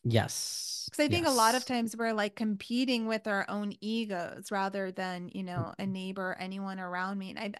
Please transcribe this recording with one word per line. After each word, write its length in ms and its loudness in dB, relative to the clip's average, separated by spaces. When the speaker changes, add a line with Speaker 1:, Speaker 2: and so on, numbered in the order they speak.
Speaker 1:
Yes. 880 0
Speaker 2:
'Cause 140 4
I 20 4
think 180 4
a 60 6
lot 240 8
of 80 0
Speaker 1:
Yes. 20 -12
Speaker 2:
times 300 0
we're, 180 0
like, 220 0
competing 720 2
with 200 0
our 220 2
own 300 -2
egos 720 -2
rather 400 0
than, 380 -4
you 140 -6
know, 360 -2
a 60 -2
neighbor, 540 -2
anyone 420 -6
around 360 -2
me. 120 -6
And 100 -8
I, 200 -4